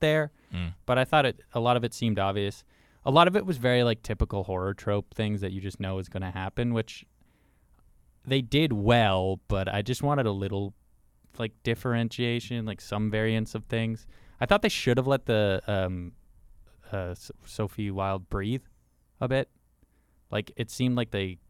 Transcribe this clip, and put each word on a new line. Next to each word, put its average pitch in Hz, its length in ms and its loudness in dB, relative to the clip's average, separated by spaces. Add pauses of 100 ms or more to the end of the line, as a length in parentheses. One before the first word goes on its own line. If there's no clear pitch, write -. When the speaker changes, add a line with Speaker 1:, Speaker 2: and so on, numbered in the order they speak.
Speaker 1:
there. 151 300 2 (220)
Speaker 2:
Mm. 87 200 -4 (120)
Speaker 1:
But 123 120 2
I 127 80 4
thought 151 200 4
it, - 140 -2 (140)
a 120 80 0
lot 123 160 4
of 117 80 0
it 117 80 -4
seemed 110 260 0
obvious. 98 460 -2 (400)
A 135 60 2
lot 170 180 8
of 185 80 0
it 196 80 0
was 180 120 -4
very, 123 260 2
like, 117 200 0
typical 101 400 -2
horror 95 300 -4
trope 104 420 -2
things 104 240 -2
that 95 140 -6
you 95 80 -6
just 98 180 -10
know 95 200 -4
is 92 100 -10
gonna 92 220 -6
happen, 98 420 -4
which - 320 -4 (1200)
they 131 160 2
did 139 320 2
well, 101 720 4
but 95 260 0
I 101 80 0
just 123 220 -4
wanted 143 220 2
a 104 80 2
little, 98 400 -4 (640)
like, 113 160 -6 (100)
differentiation, 117 1000 -2
like, 104 160 -8
some 107 280 -2
variance 110 460 0
of 110 100 -8
things. 113 400 -4 (360)
I 131 40 2
thought 208 160 4
they 220 80 2
should - 280 2
have 131 100 0
let 135 200 2
the, 104 380 2
um, 92 460 -2 (800)
uh, 90 200 -6
S-, - 200 -14 (140)
Sophie 104 460 -6
Wilde 98 380 -4
breathe 107 340 -4 (580)
a 120 80 -2
bit. 135 200 0 (800)
Like, 104 280 -4
it 117 120 -4
seemed 127 280 0
like 117 140 -2
they, 95 280 -4 (100)